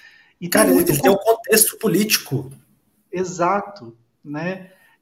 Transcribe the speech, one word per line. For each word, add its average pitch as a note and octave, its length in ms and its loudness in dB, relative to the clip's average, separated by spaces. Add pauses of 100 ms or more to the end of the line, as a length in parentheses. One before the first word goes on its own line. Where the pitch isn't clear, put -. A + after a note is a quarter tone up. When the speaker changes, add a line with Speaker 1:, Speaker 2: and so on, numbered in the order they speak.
(400)
Speaker 1:
E F3 80 -8
Speaker 2:
Cara, A3+ 180 4
Speaker 1:
tem C4 80 4
muito - 160 2
Speaker 2:
ele - 100 0
tem G3 120 4
Speaker 1:
con- G3 40 4
Speaker 2:
um A3+ 200 2
contexto - 420 0
político. F#3 720 -2 (640)
Speaker 1:
Exato, F3 840 -4 (280)
né? F3 480 -8 (300)